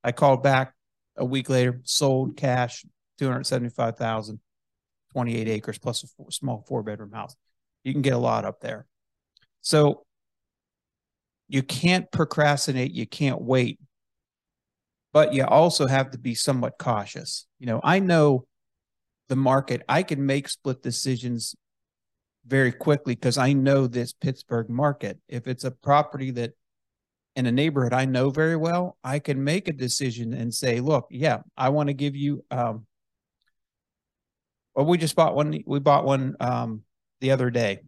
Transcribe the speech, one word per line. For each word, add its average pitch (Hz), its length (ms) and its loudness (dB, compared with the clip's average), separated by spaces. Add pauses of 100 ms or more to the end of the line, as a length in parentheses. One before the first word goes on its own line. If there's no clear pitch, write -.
I 123 80 -2
called 135 320 4
back 135 300 2 (420)
a - 100 -2
week 131 240 -4
later, 123 340 2
sold 131 540 0
cash, 127 480 -2 (320)
two 135 100 -2
hundred 131 180 -2
seventy-five 120 520 -2
thousand, 110 420 -4 (760)
twenty-eight 113 340 -2
acres 107 320 -4
plus 120 240 -6
a - 40 -20
four, - 220 -20
small 123 380 -6
four-bedroom 107 460 -8
house. 110 220 -14 (480)
You 131 100 -6
can 139 100 -2
get 131 100 2
a 120 60 0
lot 113 260 0
up 98 140 -8
there. 113 260 -12 (760)
So 147 440 4 (1400)
you 135 160 0
can't 180 480 0
procrastinate, 147 800 0
you 110 160 -8
can't - 340 -2
wait, 123 380 0 (1300)
but 151 200 6
you 131 120 2
also 156 420 4
have 131 240 0
to 127 60 -14
be 120 180 -6
somewhat 123 420 -2
cautious. - 680 -6 (120)
You 127 80 -10
know, 113 160 -2
I 180 160 4
know 151 480 4 (840)
the 127 60 -2
market. 135 540 2
I 165 140 2
can 139 220 -4
make 135 240 -2
split 131 320 -8
decisions 123 720 -4 (920)
very 131 260 2
quickly 143 440 0
'cause 123 220 0
I 135 160 2
know 135 340 4
this 120 260 -4
Pittsburgh 151 560 -6
market. 131 580 -2
If 123 200 -10
it's 127 160 -8
a 127 80 -4
property 139 600 0
that 120 220 -6 (840)
in 127 100 0
a 117 60 2
neighborhood 139 420 2
I 135 120 2
know 131 240 2
very 156 260 2
well, 175 480 -2
I 135 160 -4
can 135 240 -2
make 160 240 -2
a 160 60 -4
decision 123 600 -4
and 117 200 -6
say, 123 260 -2
"Look, 135 320 0
yeah, 127 300 -2 (140)
I 131 140 2
wanna 143 240 0
give 143 220 -4
you," 143 340 -4
um, 117 380 -4 (1900)
well, 147 100 2
we 175 120 4
just 156 180 -2
bought 160 200 4
one. 151 300 -2
We 143 140 -2
bought 139 260 4
one, 135 340 0
um, 120 440 -4 (360)
the 131 120 0
other 127 180 2
day. 113 380 0